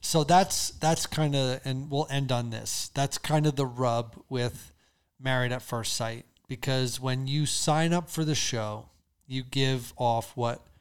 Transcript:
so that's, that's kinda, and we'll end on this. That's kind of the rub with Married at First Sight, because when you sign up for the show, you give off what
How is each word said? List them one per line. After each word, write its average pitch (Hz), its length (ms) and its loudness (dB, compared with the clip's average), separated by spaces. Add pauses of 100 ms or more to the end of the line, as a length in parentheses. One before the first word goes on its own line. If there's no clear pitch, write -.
so 156 240 2
that's, 180 460 4
that's - 360 0
kinda, 139 580 0
and 135 260 -4
we'll 143 200 0
end 135 220 0
on 120 180 -2
this. 113 440 -6
That's 139 240 0
kind 151 280 2
of 147 100 2
the 139 100 2
rub 120 600 -2
with 123 440 -4 (480)
Married 127 320 2
at 123 100 -4
First - 320 -4
Sight, 117 300 -4 (240)
because 131 500 -2
when 131 300 -2
you 147 180 2
sign 160 460 2
up 175 180 0
for 160 140 -2
the 151 100 2
show, 107 520 -2 (400)
you 131 180 -6
give 131 520 0
off 117 400 0
what 120 260 -2 (180)